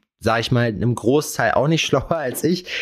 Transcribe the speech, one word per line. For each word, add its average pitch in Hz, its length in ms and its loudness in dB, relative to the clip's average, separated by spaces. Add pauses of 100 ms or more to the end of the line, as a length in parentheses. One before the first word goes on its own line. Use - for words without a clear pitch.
(200)
sag 113 200 0
ich 113 140 -4
mal, 120 140 2
einem 113 280 0
Großteil 131 560 0
auch 131 160 2
nicht 160 180 2
<laughs> - 0 -
schlauer - 300 0
als 135 300 -4
ich. 175 200 -2 (160)